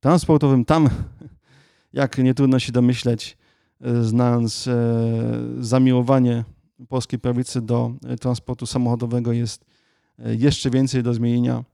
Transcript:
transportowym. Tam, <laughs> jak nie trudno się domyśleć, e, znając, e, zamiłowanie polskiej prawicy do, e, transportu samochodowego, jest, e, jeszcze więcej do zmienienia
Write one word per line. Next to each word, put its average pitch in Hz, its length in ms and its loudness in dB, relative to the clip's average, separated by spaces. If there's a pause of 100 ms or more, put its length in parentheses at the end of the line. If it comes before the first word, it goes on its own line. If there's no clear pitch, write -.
transportowym. 143 640 4
Tam, 156 240 4 (540)
<laughs> - 500 -20
jak 135 260 -2
nie 127 160 2
trudno 131 240 2
się 120 140 -4
domyśleć, 120 680 0 (420)
e, 120 240 -2
znając, 120 640 0
e, 123 60 0 (840)
zamiłowanie 123 880 2 (440)
polskiej 127 300 -6
prawicy 123 420 -4
do, 117 320 -2 (140)
e, 123 100 -8
transportu 123 500 -6
samochodowego, 120 680 -2
jest, 117 320 -4 (540)
e, 113 160 -6
jeszcze 135 360 0
więcej 131 320 0
do 120 120 0
zmienienia 120 600 0